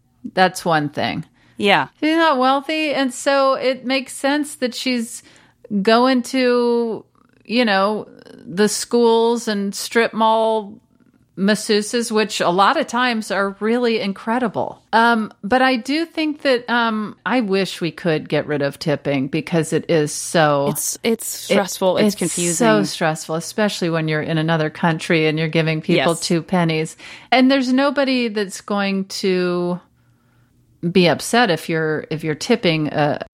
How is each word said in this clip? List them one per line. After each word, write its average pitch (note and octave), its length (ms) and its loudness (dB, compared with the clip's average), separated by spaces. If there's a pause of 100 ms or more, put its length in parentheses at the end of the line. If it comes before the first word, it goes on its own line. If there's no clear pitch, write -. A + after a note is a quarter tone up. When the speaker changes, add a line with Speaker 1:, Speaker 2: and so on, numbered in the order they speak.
(340)
Speaker 1:
That's F#3 300 0
one D#3 240 2
thing. A#2 360 -4 (320)
Speaker 2:
Yeah. G3 320 2 (120)
Speaker 1:
She's D#4 160 2
not D#4+ 220 2
wealthy, C#4 560 0
and C4 180 0
so C4+ 420 2
it B3+ 300 -2
makes C4 280 -4
sense C#4+ 440 -2
that B3 180 -4
she's A#3+ 480 -4 (600)
going A#3+ 400 4
to A#3+ 840 0 (420)
you A#3+ 180 0
know, G3+ 440 2 (240)
the G3 360 0
schools A#3 800 2
and G3+ 260 -2
strip - 380 0
mall A3 680 0 (560)
masseuses, G#3 720 0
which G#3+ 300 -2
a D#3 80 2
lot G3+ 300 4
of B3+ 80 -2
times A#3+ 440 -2
are G3 200 0 (100)
really A3+ 400 0
incredible. G3+ 840 -4 (120)
Um, A3+ 360 2 (140)
but B3 160 2
I C4 160 2
do D4+ 300 -2
think D#4 360 -4
that, A#3+ 280 0
um, A3+ 440 -2 (120)
I A#3+ 160 0
wish F#3+ 400 -2
we E3 80 -2
could D#3 400 -2
get D3 160 0
rid C#3+ 160 -2
of C#3 160 -2
tipping C#3 500 -2
because D#3+ 460 -2
it - 160 -2
is D3+ 220 2
so D3 580 2
Speaker 2:
It's, - 320 -6
it's - 420 -4
Speaker 1:
it, - 80 -2
Speaker 2:
stressful. F#3+ 460 0
It's G#3 160 2
Speaker 1:
it's - 20 -10
Speaker 2:
confusing. F3 380 -2
Speaker 1:
so G#3+ 300 4
stressful, D#3+ 500 -4
especially F#3+ 560 -2
when D#3+ 180 -2
you're D3+ 140 -2
in D#3+ 160 -2
another D#3 320 0
country D#3+ 560 0
and D#3 120 0
you're D#3+ 100 -2
giving D#3+ 340 0
people E3+ 320 2
Speaker 2:
Yes. - 60 -6
Speaker 1:
two E3+ 220 0
pennies. D#3+ 540 -2 (340)
And C4 200 4
there's C4 200 2
nobody C4 580 0
that's G3+ 340 -6
going G3 420 -2 (160)
to F3+ 580 0 (1120)
be F3 160 6
upset G#3+ 440 2
if - 180 -2
you're, D#3+ 420 -2
if D#3+ 140 -6
you're D3+ 100 -2
tipping D#3+ 540 0
a - 460 -2